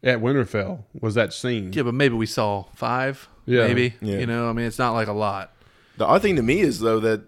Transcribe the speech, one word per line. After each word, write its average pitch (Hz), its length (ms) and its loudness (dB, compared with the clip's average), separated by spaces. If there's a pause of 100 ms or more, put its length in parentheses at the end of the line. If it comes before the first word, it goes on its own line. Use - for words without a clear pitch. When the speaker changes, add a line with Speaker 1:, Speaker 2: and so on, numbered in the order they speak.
Speaker 1:
at 123 160 2
Winterfell 113 640 0 (160)
was 107 160 -2
that 107 180 0
scene. 107 400 -4
Speaker 2:
Yeah, 143 100 0
but 120 120 -2
maybe 135 200 2
we 113 120 0
saw 101 380 -2 (100)
five. 127 520 -4 (200)
Speaker 1:
Yeah. 120 200 4
Speaker 2:
Maybe. 120 340 2
Speaker 3:
Yeah. 104 180 -2
Speaker 2:
You 117 80 -2
know, 117 200 -2
I 113 60 -2
mean, 117 140 -2
it's 107 120 -8
not, 120 140 0
like, 110 140 0
a 104 60 -4
lot. 101 380 -4 (460)
Speaker 3:
The - 80 0
odd 180 160 6
thing 202 140 2
to 123 80 2
me 139 180 2
is, 135 180 2
though, 110 200 2
that 110 280 0